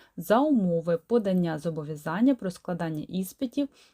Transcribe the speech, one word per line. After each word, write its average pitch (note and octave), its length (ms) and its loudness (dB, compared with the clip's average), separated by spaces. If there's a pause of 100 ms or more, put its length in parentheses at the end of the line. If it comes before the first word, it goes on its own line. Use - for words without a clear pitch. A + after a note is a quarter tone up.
(180)
за G3+ 220 2
умови F3 680 2
подання F#3 520 2
зобов'язання D#3+ 760 0
про G3 160 -4
складання E3+ 560 -6
іспитів A#3 640 -4 (240)